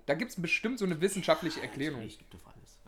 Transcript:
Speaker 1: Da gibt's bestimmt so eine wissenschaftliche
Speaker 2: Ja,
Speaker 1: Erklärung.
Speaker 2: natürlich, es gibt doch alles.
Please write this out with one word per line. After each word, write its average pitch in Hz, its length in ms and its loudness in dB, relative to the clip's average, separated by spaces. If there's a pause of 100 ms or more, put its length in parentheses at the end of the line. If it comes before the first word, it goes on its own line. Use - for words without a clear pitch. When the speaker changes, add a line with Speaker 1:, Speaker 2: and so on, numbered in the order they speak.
Speaker 1:
Da 139 80 4
gibt's - 260 -4
bestimmt 220 380 0
so 202 80 0
eine 165 140 0
wissenschaftliche 170 600 2
Speaker 2:
Ja, 131 60 -4
Speaker 1:
Erklärung. 143 340 -4
Speaker 2:
natürlich, 107 140 -10
es - 40 -18
gibt - 160 -20
doch 90 120 -18
alles. - 420 -20